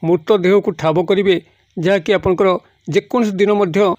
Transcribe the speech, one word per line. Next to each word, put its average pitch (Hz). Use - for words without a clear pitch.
ମୂର୍ତ୍ତ 165
ଦେହକୁ 190
ଠାବ 160
କରିବେ, 196
ଯାହାକି 185
ଆପଣଙ୍କର 190
ଯେକୌଣସି 214
ଦିନ 202
ମଧ୍ୟ 185